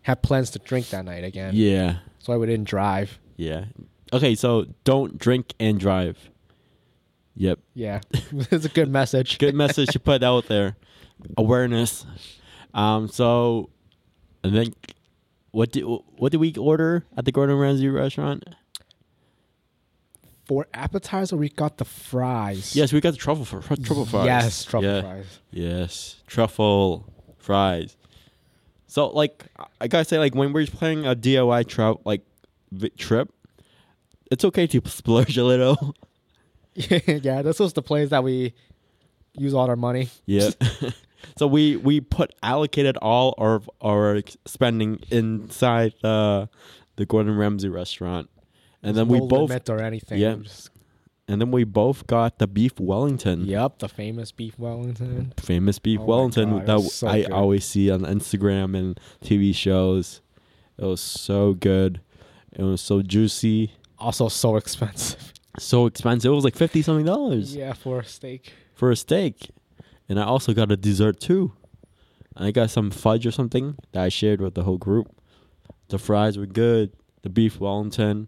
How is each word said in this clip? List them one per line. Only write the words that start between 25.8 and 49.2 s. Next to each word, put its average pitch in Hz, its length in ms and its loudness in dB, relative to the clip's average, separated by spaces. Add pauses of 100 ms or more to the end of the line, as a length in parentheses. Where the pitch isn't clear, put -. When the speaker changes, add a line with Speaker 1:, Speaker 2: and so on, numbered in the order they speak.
Speaker 2:
truffle 101 840 0 (260)
fries. 95 580 0 (920)
So, 143 220 0
like, - 340 -2 (360)
I - 60 -6
gotta 160 180 2
say, 160 140 0
like, 143 160 2
when 139 180 2
we're 156 140 0
planning 156 400 -4
a 127 80 2
D 127 240 2
I 127 40 4
Y 120 200 4
tra-, 113 320 0 (100)
like, 101 180 -2 (500)
vi-, 95 180 -6
trip, - 420 -2 (960)
it's 131 140 0
okay 180 220 2
to 131 160 2
<laughs> - 40 -14
splurge 117 520 2
a 123 60 2
little. 127 560 2
Speaker 1:
<laughs> - 40 -20 (720)
Yeah, 143 680 -2
this 156 160 -2
was 190 140 0
the 147 100 -4
place 147 280 -2
that 139 120 2
we 127 320 -2 (800)
use 139 200 -4
all 127 140 2
our 120 80 0
money. 123 320 -2 (180)
Speaker 2:
Yeah. 101 280 2
<laughs> 120 360 -2 (460)
So 147 100 0
we, 147 300 4
we 143 240 2
put, - 420 -2
allocated 139 540 0
all 123 400 2
of 110 320 0 (140)
our 104 340 2
ex-, - 300 -8
spending 110 540 -2 (100)
inside 113 880 0
the, 107 480 0 (480)
the 104 80 -4
Gordon 107 320 2
Ramsay 104 320 0
restaurant. 90 600 -8 (520)
And 104 140 -2
Speaker 1:
There's 113 100 2
Speaker 2:
then - 20 0
we 123 120 4